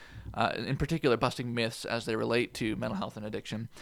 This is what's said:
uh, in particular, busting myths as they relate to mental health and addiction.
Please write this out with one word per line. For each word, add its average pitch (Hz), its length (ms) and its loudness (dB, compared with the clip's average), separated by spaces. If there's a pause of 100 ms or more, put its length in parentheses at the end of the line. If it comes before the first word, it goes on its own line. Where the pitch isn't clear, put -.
(340)
uh, 107 240 2
in 120 180 0
particular, 143 400 4
busting 120 380 0
myths 113 320 0
as 113 180 0
they 110 140 0
relate 117 380 2
to 110 200 0
mental 117 220 -2
health 98 180 -4
and 107 100 -8
addiction. 110 440 -6 (120)